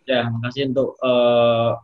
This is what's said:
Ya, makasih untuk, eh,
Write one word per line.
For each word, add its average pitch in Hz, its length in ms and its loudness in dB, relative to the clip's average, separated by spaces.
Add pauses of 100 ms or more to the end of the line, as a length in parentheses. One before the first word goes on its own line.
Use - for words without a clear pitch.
Ya, 120 240 -2
makasih 123 400 -6
untuk, 127 320 -4
eh, 120 680 2 (140)